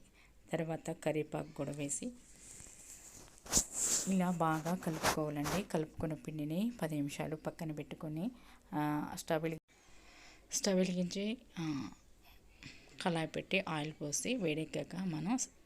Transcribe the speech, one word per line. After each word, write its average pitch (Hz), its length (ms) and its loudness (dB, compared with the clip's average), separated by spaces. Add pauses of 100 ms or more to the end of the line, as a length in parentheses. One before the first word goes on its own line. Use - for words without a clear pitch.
(520)
తర్వాత 165 380 0 (140)
కరివేపాకు 156 500 2
కూడా 147 180 -2
వేసి 143 360 -2 (2000)
ఇలా 185 240 6
బాగా 160 440 2
కలుపుకోవాలండి. 156 880 2
కలుపుకున్న 156 500 0
పిండిని 156 460 -2 (160)
పది 151 200 0
నిమిషాలు 147 400 0
పక్కన 156 360 -4
పెట్టుకొని, 156 540 -4 (480)
ఆ, 151 80 2 (340)
స్టవ్ 160 280 0
వెలిగి-, 165 200 -2 (880)
స్టవ్ 190 260 4
వెలిగించి, 180 480 4 (340)
ఆ, 165 60 0 (1300)
కళాయి 165 280 2
పెట్టి 156 400 0
ఆయిల్ 156 260 0
పోసి 147 420 0
వేడెక్కాక 156 600 0 (100)
మనం 165 300 0 (300)